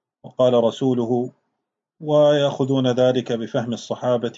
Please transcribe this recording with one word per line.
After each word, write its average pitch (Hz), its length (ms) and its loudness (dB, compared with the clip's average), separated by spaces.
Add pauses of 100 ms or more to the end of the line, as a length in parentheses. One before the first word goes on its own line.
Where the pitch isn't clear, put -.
(240)
وقال 123 400 2
رسوله، 123 680 -2 (680)
ويأخذون 143 840 2
ذلك 127 460 0
بفهم 117 400 -6
الصحابة 117 640 -4